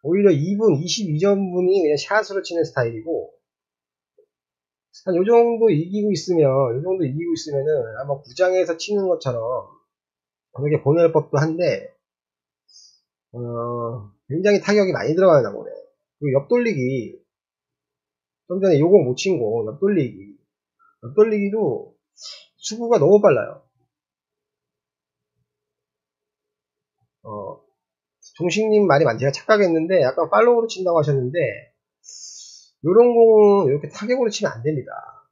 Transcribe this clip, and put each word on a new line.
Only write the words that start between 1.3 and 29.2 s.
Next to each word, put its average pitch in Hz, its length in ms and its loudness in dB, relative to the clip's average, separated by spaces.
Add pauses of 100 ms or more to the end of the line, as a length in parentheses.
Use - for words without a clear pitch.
분이 180 320 0
그냥 147 140 0
샷으로 196 460 -4
치는 170 200 -4
스타일이고, 117 680 -6 (1700)
한 185 100 -2
요 175 100 2
정도 233 440 4
이기고 196 420 -2
있으면, 165 380 2
요 131 340 0
정도 185 220 -2
이기고 160 280 -4
있으면은 143 680 -4
아마 139 220 -6
구장에서 180 560 -2
치는 202 300 -4
것처럼 123 600 -4 (880)
그렇게 147 300 -2
보낼 165 280 2
법도 147 260 -2
한데, 160 560 -2 (1400)
어, 120 800 -8 (160)
굉장히 185 340 0
타격이 202 320 0
많이 127 220 -4
들어가나 156 360 4
보네. 107 180 -12 (500)
그리고 139 220 0
옆돌리기, 139 760 -2 (1300)
좀 185 140 -4
전에 180 180 4
요거 175 240 6
못 127 140 -2
친 185 220 -2
거, 113 340 -2
옆돌리기. 131 640 -4 (680)
옆돌리기도 202 920 -2 (640)
수구가 233 420 -2
너무 185 220 6
빨라요. 151 400 0 (3500)
어, 104 360 -14 (760)
종식님 208 520 0
말이 151 160 4
많-, 117 140 0
제가 139 140 0